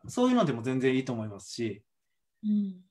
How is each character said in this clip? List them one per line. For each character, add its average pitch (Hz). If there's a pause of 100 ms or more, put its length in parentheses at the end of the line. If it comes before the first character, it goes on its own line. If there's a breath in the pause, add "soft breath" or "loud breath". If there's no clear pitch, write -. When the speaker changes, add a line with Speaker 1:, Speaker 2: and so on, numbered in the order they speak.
Speaker 1:
そ 247
う -
い 254
う -
の 220
で 139
も 113
全 131
然 131
い 131
い 131
と 131
思 113
い 107
ま 98
す -
し、 110 (600)
Speaker 2:
う 214
ん。 202